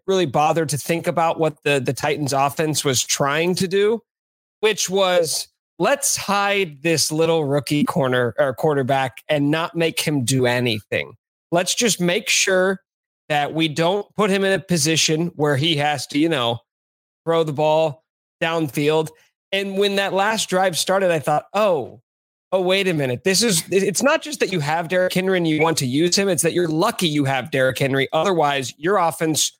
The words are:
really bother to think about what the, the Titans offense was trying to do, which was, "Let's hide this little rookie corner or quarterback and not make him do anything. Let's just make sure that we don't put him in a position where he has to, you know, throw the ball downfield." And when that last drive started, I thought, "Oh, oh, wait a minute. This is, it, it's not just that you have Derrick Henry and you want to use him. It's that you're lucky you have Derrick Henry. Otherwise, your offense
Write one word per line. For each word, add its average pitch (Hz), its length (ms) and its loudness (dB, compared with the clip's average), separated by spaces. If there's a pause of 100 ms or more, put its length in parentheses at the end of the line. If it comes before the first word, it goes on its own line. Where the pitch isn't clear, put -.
really 185 200 2
bother 156 380 2
to 139 140 -4
think 170 280 -4
about 165 320 0
what 156 260 -2
the, 143 160 2
the 131 120 -2
Titans 147 400 -2
offense 143 500 0
was 131 220 0
trying 156 520 0
to 190 120 -2
do, 208 340 0 (580)
which 208 300 0
was, 180 580 0 (300)
"Let's 269 380 0
hide 196 680 -2
this 160 280 0
little 160 360 2
rookie 147 380 0
corner 127 540 0
or 135 160 2
quarterback 135 720 0
and 143 220 2
not 165 240 -2
make 165 260 0
him 147 240 -2
do 127 220 2
anything. 117 680 -2 (380)
Let's 180 240 0
just 208 240 0
make 175 280 -2
sure 190 540 0 (460)
that 147 260 -2
we 160 140 0
don't 170 460 0
put 196 160 2
him 196 140 2
in 190 80 2
a 190 60 2
position 160 760 0
where 147 200 2
he 156 200 0
has 147 320 -2
to, 143 100 -2
you 165 100 2
know, 120 300 0 (680)
throw 165 200 0
the 156 80 -6
ball 156 520 0 (380)
downfield." 160 640 0 (440)
And 196 260 -2
when 202 180 2
that 196 160 -2
last 202 360 -2
drive 185 280 0
started, 190 340 0
I 160 100 2
thought, 151 240 0 (100)
"Oh, 147 480 0 (500)
oh, 190 100 2
wait 185 260 2
a 175 60 0
minute. 127 300 -2
This 190 180 2
is, 185 280 0
it, 190 120 2
it's 196 200 -2
not 302 200 2
just 294 180 -8
that 196 120 -2
you 175 80 -2
have 156 280 -2
Derrick 185 240 0
Henry 185 240 0
and 175 100 0
you 156 140 0
want 160 180 2
to 135 80 -2
use 156 300 0
him. 196 120 2
It's 165 140 0
that 160 100 0
you're 170 160 0
lucky 156 400 0
you 147 160 0
have 135 260 -2
Derrick 131 280 0
Henry. 135 340 0
Otherwise, 151 680 0
your 180 200 0
offense 160 600 -2